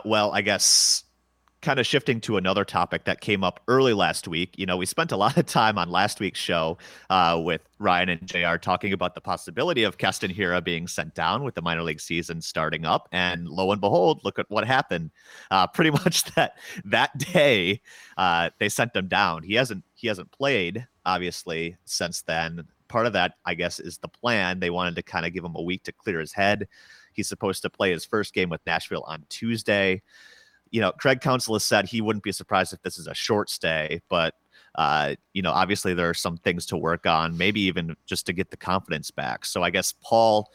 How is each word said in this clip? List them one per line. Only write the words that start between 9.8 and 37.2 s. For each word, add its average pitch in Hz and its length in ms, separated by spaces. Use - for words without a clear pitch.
of 98 160
Keston 95 340
Hiura 90 300
being 85 240
sent 80 300
down 90 260
with 131 140
the 85 40
minor 85 220
league 80 180
season 82 400
starting 80 460
up. 98 240
And 87 380
lo 92 240
and 104 80
behold, 156 420
look 101 160
at 104 100
what 107 160
happened. 101 460
Uh, 190 160
pretty 160 240
<laughs> 151 140
much 175 180
that, - 200
that 117 340
day, 117 600
uh, 85 340
they 104 80
sent 117 260
him 95 140
down. 90 340
He 98 120
hasn't, 113 280
he - 120
hasn't 110 240
played, 117 560
obviously, 87 800
since - 380
then. 82 420
Part 117 200
of 113 80
that, 90 200
I 87 100
guess, 87 260
is - 180
the - 100
plan. 95 520
They 87 100
wanted 87 240
to 87 80
kinda 85 280
give 87 140
him 82 120
a 82 60
week 90 200
to 87 100
clear 87 280
his 78 120
head. 101 360
He's - 160
supposed 98 340
to 95 80
play 98 200
his 82 140
first 107 280
game 92 160
with 82 180
Nashville 82 360
on 78 260
Tuesday. 101 720
You 113 100
know, 95 120
Craig 131 280
Counsell 123 360
has 101 80
said 104 200
he 113 160
wouldn't 107 220
be 101 80
surprised 92 420
if 92 100
this - 160
is 80 100
a 82 60
short 104 360
stay, 80 580
but, 82 260
uh, 73 400
you 95 80
know, 87 80
obviously 92 420
there 87 160
are 85 60
some 85 220
things 87 300
to 95 100
work 82 300
on, 82 300